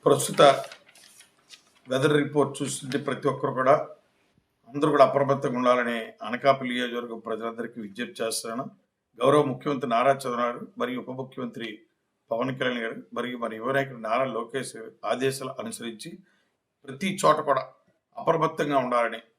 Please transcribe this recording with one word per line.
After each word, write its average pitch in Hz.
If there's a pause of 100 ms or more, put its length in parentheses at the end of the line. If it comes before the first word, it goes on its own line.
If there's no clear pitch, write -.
ప్రస్తుత 139 (1500)
వెదర్ 135
రిపోర్ట్ 139
చూస్తుంటే 135
ప్రతి 127
ఒక్కరు 131
కూడా, 131 (960)
అందరూ 143
కూడా 139
అప్రమత్తంగా 135
ఉండాలని 123 (320)
అనకాపల్లి 127
నియోజకవర్గం 120
ప్రజలందరికీ 113
విజ్ఞప్తి 101
చేస్తున్నాను. 113 (540)
గౌరవ 143
ముఖ్యమంత్రి 131
నారా 123 (120)
చంద్రబాబు 120
గారు 123 (200)
మరియు 123
ఉప 127
ముఖ్యమంత్రి 120 (600)
పవన్ 123
కళ్యాణ్ 123
గారు 113 (180)
మరియు 120
మన 110
యువ 127
నాయకుడు 135
నారా 127
లోకేష్ 117
గారి 110 (200)
ఆదేశాలు 131 (100)
అనుసరించి 113 (760)
ప్రతి 135 (120)
చోట 151 (100)
కూడా 131 (520)
అప్రమత్తంగా 156
ఉండాలని 117 (180)